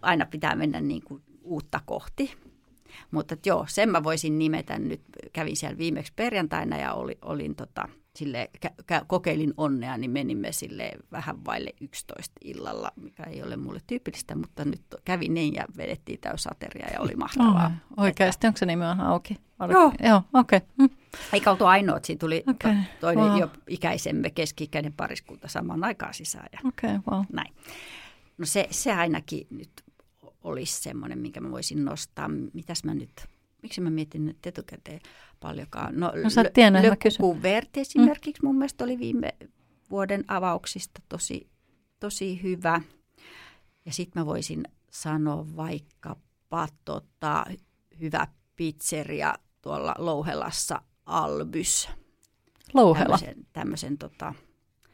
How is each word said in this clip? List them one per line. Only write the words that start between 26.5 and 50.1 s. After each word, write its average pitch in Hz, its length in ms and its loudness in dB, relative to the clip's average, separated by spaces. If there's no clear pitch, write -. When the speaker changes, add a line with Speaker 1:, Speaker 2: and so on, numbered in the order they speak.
Speaker 1:
Ja - 120 -18
Speaker 2:
Okei, 240 260 -2
wow. 196 220 0
Speaker 1:
näin. - 220 -8
No 170 80 -4
se, 202 240 0
se - 220 0
ainakin 165 580 0
nyt - 200 -16
olisi 151 400 -6
semmoinen, 123 360 -8
minkä 120 220 -10
mä 127 100 -8
voisin 143 340 -4
nostaa. 151 440 -6
Mitäs 165 320 -8
mä 160 100 -4
nyt, 127 160 -8
miksi - 180 -10
mä 175 100 -2
mietin 156 340 -4
nyt 156 220 -8
etukäteen - 540 -14
paljonkaan? - 600 -8
No, 175 120 0
Speaker 2:
No 220 80 2
sä 220 100 6
et 220 40 8
Speaker 1:
Le-, 185 60 2
Speaker 2:
tiennyt, 202 320 10
Speaker 1:
Le 196 80 10
Speaker 2:
mä 202 60 6
kysyn. - 240 2
Speaker 1:
Couvert 190 560 2
esimerkiksi 294 680 4
mun 269 140 4
mielestä 269 260 -2
oli 247 140 -2
viime 233 360 -2
vuoden 196 380 -2
avauksista 185 800 -4
tosi, - 400 -8
tosi 190 420 -6
hyvä. 175 380 0
Ja 165 80 -10
sit - 220 -8
mä 165 120 -2
voisin 160 360 -6
sanoa 156 560 -2
vaikkapa - 1120 -8
tota, - 600 -4
hyvä 160 260 0
pizzeria 151 760 -4
tuolla 139 360 -4
Louhelassa, 151 840 -4